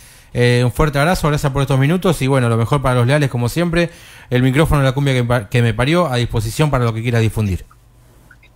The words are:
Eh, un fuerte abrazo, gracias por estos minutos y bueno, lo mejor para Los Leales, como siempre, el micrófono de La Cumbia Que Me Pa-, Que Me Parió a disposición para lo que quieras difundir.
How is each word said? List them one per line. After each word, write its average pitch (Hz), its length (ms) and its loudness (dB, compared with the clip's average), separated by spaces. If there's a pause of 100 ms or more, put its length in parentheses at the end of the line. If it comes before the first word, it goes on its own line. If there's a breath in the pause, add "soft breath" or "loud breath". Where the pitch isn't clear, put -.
(340 loud breath)
Eh, 123 300 2
un 120 80 0
fuerte 151 280 0
abrazo, 170 300 0
gracias 143 220 0
por 139 120 -2
estos 135 160 0
minutos 170 420 0
y 131 60 -2
bueno, 131 200 2
lo 117 100 0
mejor 123 240 0
para 131 140 0
Los 120 120 2
Leales, 143 220 2
como 120 200 -4
siempre, 170 400 -2 (400 loud breath)
el 123 140 2
micrófono 143 380 2
de 135 60 2
La 131 60 0
Cumbia 139 200 -2
Que 123 100 0
Me 120 40 -4
Pa-, 120 220 -2
Que 123 140 2
Me 113 100 2
Parió 147 320 0
a 127 120 -2
disposición 117 520 -2
para 127 160 0
lo 113 80 -2
que 113 80 -8
quieras 117 200 0
difundir. 104 440 -2 (920)